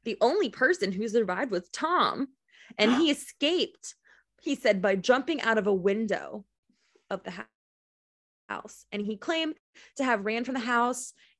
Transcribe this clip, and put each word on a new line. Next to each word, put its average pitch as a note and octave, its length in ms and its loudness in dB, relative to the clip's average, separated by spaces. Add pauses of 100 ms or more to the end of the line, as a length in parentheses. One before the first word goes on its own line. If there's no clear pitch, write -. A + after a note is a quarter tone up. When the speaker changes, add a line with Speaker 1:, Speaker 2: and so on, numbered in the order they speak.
Speaker 1:
the A3+ 180 -6
only C#4+ 280 2
person B3+ 420 0
who G3+ 160 -4
survived G#3+ 440 0
was F#3 180 -4
Tom, C#4+ 600 0 (480)
and A3 160 4
he D4+ 160 4
Speaker 2:
<gasps> - 20 4
Speaker 1:
escaped, - 840 -2 (460)
he C#4+ 140 -2
said, G3+ 260 2
by G3 140 2
jumping C4 460 2
out A3+ 160 2
of G3+ 100 0
a G3+ 60 2
window G3 720 -2 (640)
of C#3+ 140 -6
the F#3 80 -10
hou-, F3+ 120 -12 (1080)
house. - 420 -10
And G#3 140 -4
he G#3 120 -4
claimed D#4+ 380 -2 (420)
to C4+ 60 -2
have A3 220 0
ran A3+ 180 -2
from B3+ 120 -6
the C4+ 40 -2
house, A#3+ 540 0 (260)